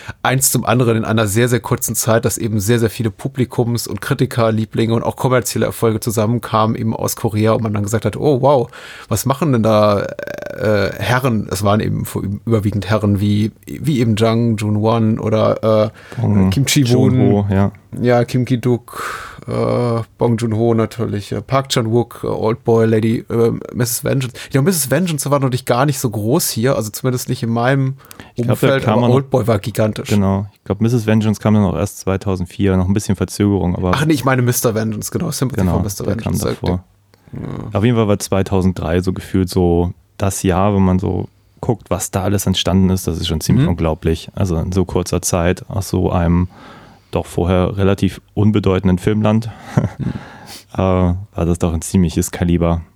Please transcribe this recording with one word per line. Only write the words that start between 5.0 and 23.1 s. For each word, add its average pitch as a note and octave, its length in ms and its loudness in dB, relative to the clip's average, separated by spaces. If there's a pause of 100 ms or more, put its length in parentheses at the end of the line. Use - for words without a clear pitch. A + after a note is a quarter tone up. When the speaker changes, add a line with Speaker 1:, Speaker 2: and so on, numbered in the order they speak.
Speaker 1:
auch G2+ 100 -2
kommerzielle B2 520 0
Erfolge A2 340 0
zusammenkamen, A2 760 0
eben A2+ 180 -2
aus - 220 -4
Korea G#2+ 380 0
und A2 100 0
man G#2+ 100 -2
dann G#2 120 -2
gesagt G#2+ 200 -2
hat, G#2+ 120 -2
„Oh, C3+ 260 2
wow, C3+ 260 2 (380)
was - 200 -2
machen C#3 260 0
denn A#2 100 2
da, G#2 380 4
äh, - 1000 -4
Herren?“ A#2+ 540 0
Es F#2 100 -4
waren G#2 160 2
eben G#2 260 -2
vor-, F2+ 200 -6
überwiegend G2+ 640 -2
Herren G#2 300 2
wie, G#2 320 0 (120)
wie A#2+ 360 -2
eben A2+ 160 2
Jang A2+ 400 2
Joon-won A2 640 0
oder, A2 640 2
äh, - 360 -8
Speaker 2:
Bong G2+ 300 2
Speaker 1:
Kim C3 160 0
Chi-woon. B2 480 4
Speaker 2:
Joon-ho, G2+ 340 2
ja. G2 220 2 (300)
Speaker 1:
Ja, A#2+ 240 4
Kim B2 220 -2
Ki-duk, - 1000 -4
äh, A#2 560 0 (140)
Bong A#2 220 2
Joon-ho A#2 340 0
natürlich, G#2+ 600 -2
äh, A#2 100 -4
Park C3+ 260 -2
Chan-wook, A#2 560 -2
äh, - 20 -6
Old - 380 -2
Boy, A2+ 220 4
Lady, A2+ 420 2